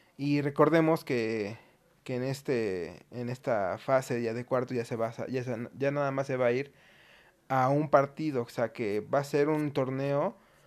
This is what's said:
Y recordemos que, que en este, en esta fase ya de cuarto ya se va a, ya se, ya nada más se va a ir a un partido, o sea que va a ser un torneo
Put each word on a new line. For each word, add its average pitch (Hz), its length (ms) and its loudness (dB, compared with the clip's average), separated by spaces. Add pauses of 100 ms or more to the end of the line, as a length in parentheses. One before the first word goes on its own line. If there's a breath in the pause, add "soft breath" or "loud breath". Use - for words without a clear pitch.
(200 soft breath)
Y 143 200 0
recordemos 156 640 4
que, 113 540 -2 (440 soft breath)
que 131 140 -6
en 123 80 -4
este, 110 880 -4
en 120 160 -6
esta 110 500 -2
fase 131 420 0
ya 113 140 -2
de 123 100 -6
cuarto 123 300 -2
ya 113 100 -2
se 120 120 -6
va 113 140 -2
a, 120 180 -10
ya 127 160 -4
se, 120 240 -6 (100)
ya 139 140 0
nada 143 180 0
más 135 160 -2
se 135 100 -2
va 127 100 2
a 120 40 6
ir 131 220 -2 (760 soft breath)
a 131 200 4
un 147 200 2
partido, 139 540 4
o 117 60 -6
sea 117 240 -2
que 107 260 -2
va 131 220 0
a 143 40 -4
ser 143 240 2
un 151 220 0
torneo 139 680 -2 (300 soft breath)